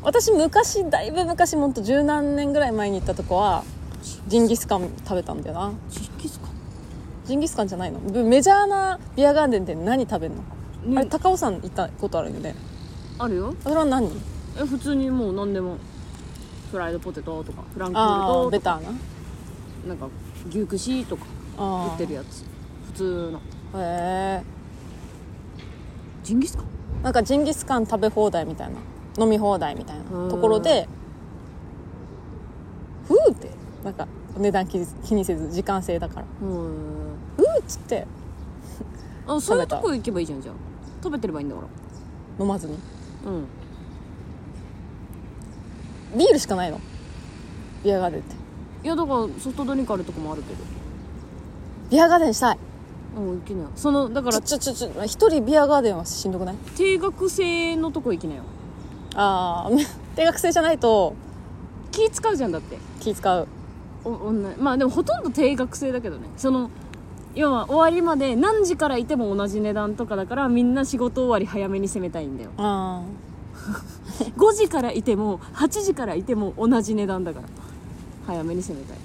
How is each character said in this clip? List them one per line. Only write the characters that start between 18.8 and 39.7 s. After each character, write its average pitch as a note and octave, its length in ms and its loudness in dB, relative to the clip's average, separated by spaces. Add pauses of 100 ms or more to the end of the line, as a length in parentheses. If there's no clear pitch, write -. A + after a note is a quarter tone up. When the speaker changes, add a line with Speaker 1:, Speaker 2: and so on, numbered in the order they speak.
Speaker 1:
な。 F3 80 -8 (960)
Speaker 2:
な F3+ 80 -6
ん - 20 -10
か、 C3+ 100 -8 (420)
牛 G3 160 -2
串 A#3+ 400 -2
と E3+ 120 -6
か、 - 80 -12 (320)
Speaker 1:
あ G#3+ 40 -6 (280)
ー。 - 20 -4
Speaker 2:
売 E3 40 -6
っ - 20 -8
て E3+ 100 -2
る D3+ 60 -6
や C3+ 100 -8
つ。 - 200 -14 (440)
普 - 60 -12
通 F3 380 -2
の。 D#3 80 -8 (400)
Speaker 1:
へ F#3 640 0
ー。 - 0 - (1800)
Speaker 2:
ジ G#3 100 -4
ン A#3+ 60 6
ギ C#4+ 80 4
ス - 100 -4
カ - 60 -4
ン？ - 20 -8 (380)
Speaker 1:
な C4 80 2
ん - 20 0
か、 B3 80 6
ジ C4 160 4
ン D4+ 60 4
ギ D4+ 100 2
ス - 120 -6
カ C4 120 2
ン A3+ 80 2
食 G#3 160 0
べ G#3+ 80 4
放 G#3+ 220 4
題 E3 140 0
み D#3 100 -6
た - 100 -10
い - 40 -10
な。 C3 60 -8 (420)
飲 A3 120 6
み G#3+ 80 6
放 G3+ 220 4
題 D#3 160 -2
み - 100 -8
た - 80 -12
い D3+ 40 -8
な D#3 60 -10 (260)
と F3+ 80 0
こ A3 100 6
ろ A3 120 6
で、 D#4+ 100 2
Speaker 2:
へ D#4 40 8 (100)
ー。 - 40 -6 (2250)
Speaker 1:
ふ - 60 4 (160)
ー - 40 2
っ - 20 -2
て、 - 140 -12 (340)
な G3 80 -4
ん - 20 -8
か、 E3 140 -6 (300)
値 G3+ 140 4
段 F#3 160 2
気 G3 100 -2
に、 F3 100 -2 (160)
気 A3 120 0
に G3 100 4
せ F3+ 100 0
ず、 D#3 160 -4
時 F3 120 -2
間 F#3+ 200 0
制 E3+ 160 0
だ E3+ 80 -6
か D#3+ 140 -10
ら。 E3 40 -10 (160)
Speaker 2:
う G3+ 40 -4
ん。 F#3+ 40 -2 (880)
Speaker 1:
ふ E4 60 8
ー D5 180 4
っ - 60 -8
つ - 100 -8
っ - 20 -12
て。 - 280 -4 (1200)
Speaker 2:
あ、 D4 140 0
そ G#4+ 140 4
う B4 40 6
い B4+ 40 2
う - 40 -2
と - 100 -2